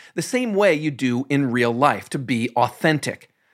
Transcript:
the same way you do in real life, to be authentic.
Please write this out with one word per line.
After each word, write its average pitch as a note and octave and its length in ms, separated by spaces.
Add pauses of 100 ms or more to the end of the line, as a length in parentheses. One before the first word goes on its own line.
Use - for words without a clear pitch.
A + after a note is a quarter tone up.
(140)
the - 60
same A#3+ 340
way G3 200
you D3+ 160
do B2+ 400
in C#3 200
real A#2+ 220
life, A#2+ 380
to - 80
be A#2 320
authentic. - 800 (240)